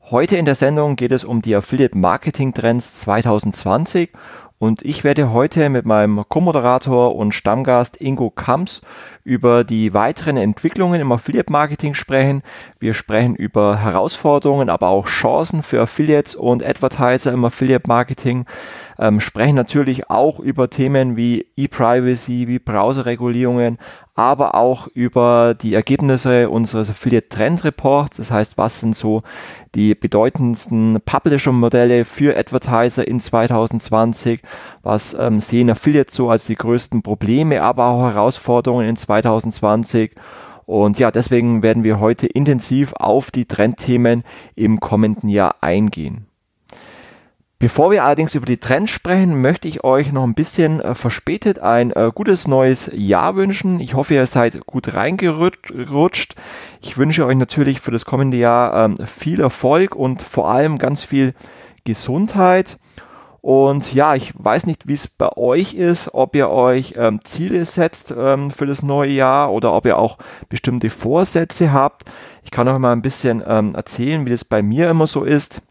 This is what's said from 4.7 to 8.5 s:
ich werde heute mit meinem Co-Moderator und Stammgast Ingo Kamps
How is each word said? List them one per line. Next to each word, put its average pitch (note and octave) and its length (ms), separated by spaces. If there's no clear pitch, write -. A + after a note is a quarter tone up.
ich - 220
werde C#3+ 280
heute D3 360
mit B2 180
meinem G#2+ 420
Co-Moderator B2+ 840
und G#2 180
Stammgast A#2+ 680
Ingo C3 280
Kamps - 520